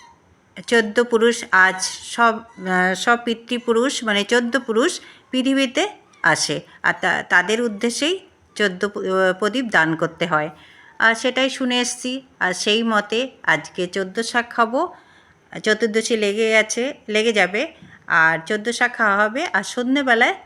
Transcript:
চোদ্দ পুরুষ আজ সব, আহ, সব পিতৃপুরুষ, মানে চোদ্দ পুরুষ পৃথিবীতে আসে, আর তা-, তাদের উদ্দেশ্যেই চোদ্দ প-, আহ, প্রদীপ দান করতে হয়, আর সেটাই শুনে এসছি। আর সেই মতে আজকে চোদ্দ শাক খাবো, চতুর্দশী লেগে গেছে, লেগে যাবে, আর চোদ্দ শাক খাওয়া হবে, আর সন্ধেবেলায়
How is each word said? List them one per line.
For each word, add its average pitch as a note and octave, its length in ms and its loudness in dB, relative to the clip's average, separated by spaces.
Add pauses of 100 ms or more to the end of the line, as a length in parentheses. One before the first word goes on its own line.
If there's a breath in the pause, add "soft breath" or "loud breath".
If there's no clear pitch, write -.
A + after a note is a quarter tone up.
(680)
চোদ্দ A#3 360 4
পুরুষ A#3 480 2
আজ F#3 240 6 (400)
সব, A3+ 220 4
আহ, F#3 580 -2
সব A#3+ 300 2
পিতৃপুরুষ, A#3+ 800 -2
মানে G3+ 200 0
চোদ্দ A#3+ 360 0
পুরুষ B3+ 400 0 (320 loud breath)
পৃথিবীতে C4+ 560 0 (360)
আসে, D3+ 360 0 (240 loud breath)
আর F3 180 0
তা-, E3 280 0
তাদের F#3+ 320 2
উদ্দেশ্যেই A#3+ 580 -2 (360)
চোদ্দ G3 320 -2
প-, G3+ 120 -8
আহ, F#3+ 400 2
প্রদীপ G#3+ 260 -2
দান E3 300 2
করতে E3 300 -4
হয়, D#3 240 -2 (500 loud breath)
আর A3+ 160 2
সেটাই C4 340 0
শুনে B3 300 -2
এসছি। B3+ 420 -6 (180)
আর F#3 140 0
সেই G#3+ 300 0
মতে A3+ 460 -2 (140)
আজকে E3 440 -2
চোদ্দ F#3+ 340 -6
শাক A#3+ 280 -4
খাবো, B3 440 -2 (720 loud breath)
চতুর্দশী A3 540 0
লেগে G#3+ 320 0
গেছে, A3 440 0 (140)
লেগে A3 260 0
যাবে, G#3 400 0 (340 loud breath)
আর D#3+ 380 4
চোদ্দ G#3+ 260 -4
শাক A#3+ 260 -2
খাওয়া G#3 260 2
হবে, A#3+ 300 -2
আর A3+ 100 0
সন্ধেবেলায় B3+ 720 0 (100)